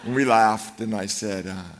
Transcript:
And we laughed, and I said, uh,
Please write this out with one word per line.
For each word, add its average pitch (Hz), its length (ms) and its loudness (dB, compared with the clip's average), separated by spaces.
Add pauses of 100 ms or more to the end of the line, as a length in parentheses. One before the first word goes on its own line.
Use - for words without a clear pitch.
And 120 100 -4
we 135 120 2
laughed, 110 540 2
and 110 140 -4
I 101 120 -4
said, 98 400 -6
uh, 95 160 -10 (180)